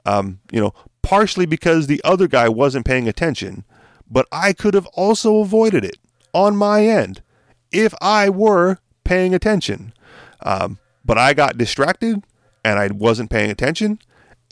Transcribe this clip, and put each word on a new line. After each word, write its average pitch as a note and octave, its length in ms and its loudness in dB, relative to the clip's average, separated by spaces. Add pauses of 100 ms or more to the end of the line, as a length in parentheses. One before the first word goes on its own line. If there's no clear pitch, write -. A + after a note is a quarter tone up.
um, G2 360 -4 (100)
you A2+ 100 -2
know, G#2 140 -2 (260)
partially F#3+ 460 0
because D#3+ 400 0
the D3 180 -2
other F3+ 240 2
guy A#2 200 2
wasn't B2+ 360 0
paying B2+ 240 0
attention, G#2 560 -6 (460)
but B2+ 200 0
I F#3+ 220 -2
could G#3 220 -2
have G3 140 2
also G#3+ 500 0
avoided G#3+ 440 2
it F#2 140 -8 (380)
on G3+ 220 2
my G#3 300 2
end B2+ 360 0 (480)
if G#3+ 320 0
I G3+ 260 2
were F#3+ 500 2 (240)
paying F#3 320 0
attention. C3 600 -2 (480)
Um, F#2+ 360 -4 (260)
but A#2+ 120 0
I B2+ 160 4
got C#3 240 0
distracted F3+ 640 -2 (420)
and G#2+ 140 0
I G2+ 140 -2
wasn't A2 380 -2
paying G#2+ 200 -2
attention E3 480 -4 (540)